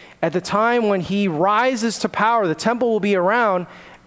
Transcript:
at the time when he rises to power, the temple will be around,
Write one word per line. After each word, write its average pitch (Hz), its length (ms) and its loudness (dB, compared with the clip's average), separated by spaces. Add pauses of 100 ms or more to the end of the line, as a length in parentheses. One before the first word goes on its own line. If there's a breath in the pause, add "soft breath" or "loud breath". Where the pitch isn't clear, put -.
(200 loud breath)
at 165 120 -2
the 180 80 -2
time 220 480 0
when 196 120 0
he 196 280 -2
rises 214 720 0
to - 80 -2
power, 214 380 0
the 160 80 0
temple 233 360 -2
will 214 100 0
be 202 140 0
around, 190 520 0 (400 loud breath)